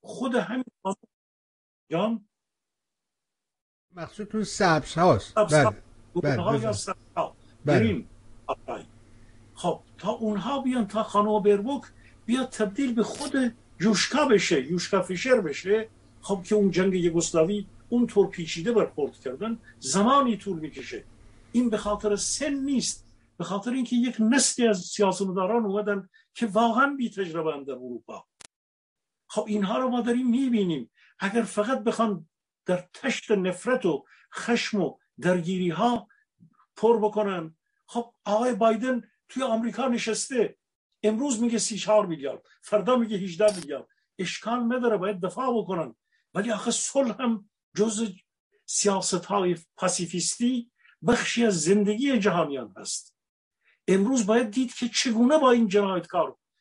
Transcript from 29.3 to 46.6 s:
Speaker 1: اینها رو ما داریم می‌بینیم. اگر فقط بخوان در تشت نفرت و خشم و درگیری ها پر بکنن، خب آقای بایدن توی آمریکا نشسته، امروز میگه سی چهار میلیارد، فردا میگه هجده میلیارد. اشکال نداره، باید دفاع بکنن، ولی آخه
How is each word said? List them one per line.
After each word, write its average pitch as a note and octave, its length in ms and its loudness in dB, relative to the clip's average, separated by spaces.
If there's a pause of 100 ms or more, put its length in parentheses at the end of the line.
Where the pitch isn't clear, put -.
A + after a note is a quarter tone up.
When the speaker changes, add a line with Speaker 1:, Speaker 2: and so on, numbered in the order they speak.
Speaker 1:
اینها G#3 300 -2
رو B3+ 120 0
ما A#3+ 120 -2
داریم A#3+ 280 0
می‌بینیم. G#3+ 600 0 (280)
اگر G3 220 -2
فقط G#3+ 420 -2
بخوان A3 460 -2 (360)
در F3+ 280 -2
تشت - 380 -4
نفرت G3 540 0
و D3+ 200 -2 (300)
خشم - 460 -2
و D#3 160 -4 (240)
درگیری F3+ 480 0
ها G#3+ 380 0 (680)
پر A3 240 4
بکنن، G3+ 560 -2 (300)
خب - 280 -8 (120)
آقای A#3 280 2
بایدن A3+ 480 2 (280)
توی C4 140 -4
آمریکا A3+ 440 -2
نشسته، A3+ 720 -2 (480)
امروز A3 360 0
میگه A#3 160 0
سی G3+ 200 -4
چهار G3+ 280 4
میلیارد، D3 360 -6 (200)
فردا G#3 340 0
میگه A3 220 0
هجده F#3+ 380 0
میلیارد. D3 320 -10 (300)
اشکال A#3 580 -2
نداره، A#3 220 2
باید F#3+ 220 -2
دفاع A#3+ 380 -4
بکنن، F3+ 380 -4 (380)
ولی G#3+ 180 -2
آخه G#3+ 200 -4